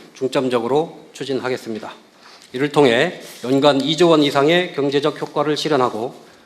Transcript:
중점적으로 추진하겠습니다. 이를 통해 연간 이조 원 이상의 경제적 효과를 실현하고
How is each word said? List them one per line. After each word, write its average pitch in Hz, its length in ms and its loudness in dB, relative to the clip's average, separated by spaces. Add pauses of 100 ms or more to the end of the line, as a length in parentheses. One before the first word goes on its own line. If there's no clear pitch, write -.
(140)
중점적으로 131 1000 -2
추진하겠습니다. 123 800 -8 (600)
이를 143 180 -2
통해 143 480 2 (240)
연간 135 380 2
이조 160 260 2
원 156 140 6
이상의 156 520 2
경제적 143 460 -2
효과를 147 380 -4
실현하고 127 560 -2 (300)